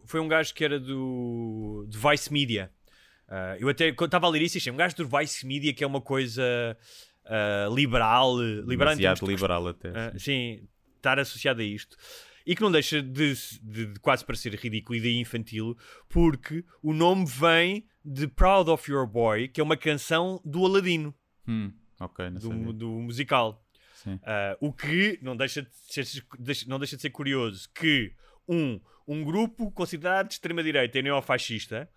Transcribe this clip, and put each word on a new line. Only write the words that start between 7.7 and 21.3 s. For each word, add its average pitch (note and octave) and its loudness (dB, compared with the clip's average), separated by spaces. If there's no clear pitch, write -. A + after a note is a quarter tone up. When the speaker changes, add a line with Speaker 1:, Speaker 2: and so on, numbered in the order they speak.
Speaker 1:
liberal, B2 4
liberal A2 -2
em - -6
Speaker 2:
Demasiado B2+ 4
Speaker 1:
termos - -4
de G2 0
Speaker 2:
liberal F2+ 0
até, F2 -10
Speaker 1:
ah, A2+ -8
Speaker 2:
sim. F#2+ -12
Speaker 1:
sim, A#2+ -4
estar C3+ 2
associado B2+ -2
a - 0
isto. G#2 -8
E F3 0
que - -4
não G3+ 4
deixa D3+ 4
de, C3+ 0
de, A2 -8
de G2+ -16
quase C3 2
parecer A2+ -6
ridículo A2 -6
e A2+ -2
de A#2+ 2
infantil, A2+ -6
porque E3 2
o D#3 0
nome F3+ 6
vem E3+ 4
de C#3+ -4
Proud F#3 6
of D#3 2
Your C3+ 2
Boy, A2+ 2
que D3+ -4
é - 4
uma D#3 2
canção E3 0
do E3 2
Aladino. F3 2